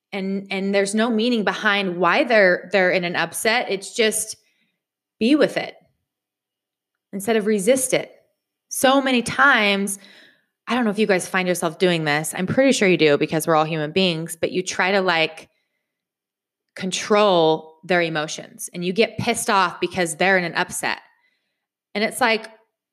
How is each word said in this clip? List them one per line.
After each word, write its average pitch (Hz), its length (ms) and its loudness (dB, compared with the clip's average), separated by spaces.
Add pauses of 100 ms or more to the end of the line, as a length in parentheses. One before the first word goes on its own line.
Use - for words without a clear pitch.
(120)
and, 196 380 -6
and 196 240 -4
there's 196 200 0
no 226 160 0
meaning 226 340 0
behind 190 540 -2
why 185 260 2
they're, 202 480 4
they're 185 180 2
in 175 140 0
an 175 100 -4
upset. 214 560 -2
It's 190 240 -6
just - 420 -2 (840)
be 254 160 4
with 247 200 0
it - 200 -8 (1400)
instead 202 240 -2
of 208 100 -2
resist 220 460 2
it. 147 200 -4 (580)
So 269 300 2
many 262 220 2
times, 208 760 2 (680)
I 233 80 -2
don't 247 100 0
know 214 60 2
if 196 80 -4
you 214 80 2
guys 185 220 0
find 185 180 -2
yourself 170 320 -2
doing 175 260 2
this. 151 320 -2
I'm 185 100 -4
pretty 269 260 2
sure 214 160 2
you 180 80 4
do 147 220 4
because 156 280 -2
we're 165 80 2
all 156 100 4
human 156 280 -4
beings, 165 480 -2
but 175 100 -2
you 185 120 -4
try 185 300 -2
to, 202 80 2
like, 165 480 -2 (1300)
control 180 1120 2
their 175 180 0
emotions 160 680 -8
and 175 120 -8
you 180 80 -2
get 220 260 0
pissed - 300 -4
off 190 320 0
because 170 360 -4
they're 190 220 2
in 175 60 0
an 165 100 -6
upset. - 480 -4 (920)
And 208 100 -2
it's - 160 -6
like, 226 280 0 (440)